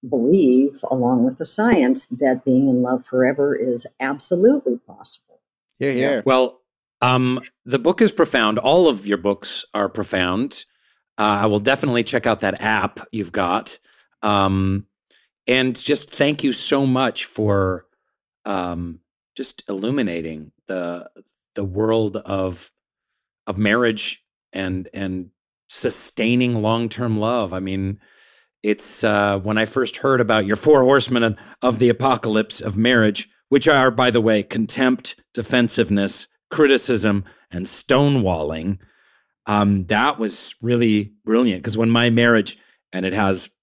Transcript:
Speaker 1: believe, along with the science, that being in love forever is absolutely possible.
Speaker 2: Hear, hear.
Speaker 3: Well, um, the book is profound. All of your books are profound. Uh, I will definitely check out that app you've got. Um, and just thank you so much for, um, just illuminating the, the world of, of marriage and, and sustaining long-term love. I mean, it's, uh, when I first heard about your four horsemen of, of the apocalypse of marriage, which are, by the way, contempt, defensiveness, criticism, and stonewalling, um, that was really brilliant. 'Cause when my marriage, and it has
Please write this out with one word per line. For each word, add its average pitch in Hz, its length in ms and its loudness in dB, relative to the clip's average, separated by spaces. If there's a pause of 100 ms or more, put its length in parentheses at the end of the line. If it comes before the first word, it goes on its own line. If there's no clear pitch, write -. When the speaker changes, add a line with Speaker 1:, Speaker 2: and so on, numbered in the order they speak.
Speaker 1:
believe, 135 840 4
along 123 320 2
with 127 140 0
the - 80 -8
science, 156 640 2
that 127 360 -2
being 131 240 2
in 123 140 2
love 123 240 -2
forever 139 500 0
is 120 320 -4 (140)
absolutely 180 840 0
possible. - 540 -20 (400)
Speaker 2:
Hear, 135 140 -2
hear. 127 320 0
Speaker 3:
Well, 127 340 2 (420)
um, 127 380 2 (260)
the 127 140 -2
book 180 220 2
is 214 100 4
profound. 110 480 2
All 160 300 4
of 104 180 -4
your 101 100 0
books - 460 -4 (100)
are 101 140 0
profound. 95 800 -4 (520)
Uh, 104 260 2
I - 20 0
will 104 160 2
definitely 127 420 0
check 120 240 -2
out 110 140 0
that 98 200 -2
app 107 380 -2 (140)
you've 98 180 -6
got. 95 480 -4 (420)
Um, 98 640 0 (640)
and 127 340 0
just - 300 -2
thank 147 320 -2
you 135 100 0
so 139 320 -2
much 127 400 -2
for, 98 600 -2 (600)
um, 87 540 -6 (360)
just - 340 -12
illuminating 87 800 -6 (160)
the, 87 420 -8 (460)
the 101 80 -6
world 107 540 -2
of, 95 540 -8 (760)
of 92 100 -6
marriage 110 680 0 (300)
and, 92 400 -6
and 92 360 -8 (400)
sustaining 120 920 -2
long-term 113 580 -2
love. 107 340 -2
I 92 60 -6
mean, 95 400 -6 (640)
it's, - 400 -4
uh, 101 360 2
when 107 180 -4
I 110 80 0
first 120 320 -4
heard 135 220 0
about 110 260 2
your 104 120 0
four 147 260 6
horsemen 127 400 4
of, 113 140 0 (240)
of 120 180 0
the 123 100 4
apocalypse 113 720 0
of 98 160 -4
marriage, 110 520 2 (180)
which 135 200 4
are, 135 220 6
by 123 220 2
the 117 100 2
way, 107 220 2
contempt, 127 720 -2 (180)
defensiveness, 107 960 -2 (240)
criticism, 113 720 2 (280)
and 92 140 -8
stonewalling, 95 1120 0 (680)
um, 101 400 0
that 110 340 0
was - 420 -6
really 113 520 0 (100)
brilliant. 110 400 0
'Cause 107 140 -4
when 113 120 2
my 117 200 4
marriage, 117 480 2 (340)
and 92 140 -6
it 92 80 -2
has 98 360 0 (140)